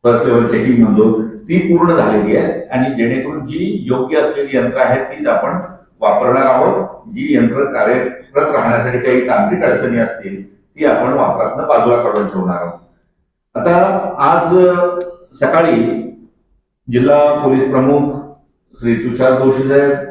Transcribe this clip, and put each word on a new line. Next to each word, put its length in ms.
फर्स्ट 220
लेव्हल 220
चेकिंग 360
म्हणतो, 440
ती 500
पूर्ण 180
झालेली 420
आहे 260
आणि 320
जेणेकरून 500
जी 400
योग्य 360
असलेली 360
यंत्र 200
आहेत 280
तीच 220
आपण 300
वापरणार 460
आहोत. 420
जी 280
यंत्र 280
कार्यरत 720
राहण्यासाठी 640
काही 280
तांत्रिक 360
अडचणी 340
असतील 580
ती 300
आपण 280
वापरातनं 540
बाजूला 300
काढून 300
ठेवणार 280
आहोत. 240
आता 600
आज 380
सकाळी 640
जिल्हा 520
पोलीस 260
प्रमुख 440
श्री 160
तुषार 360
जोशी 320
साहेब 280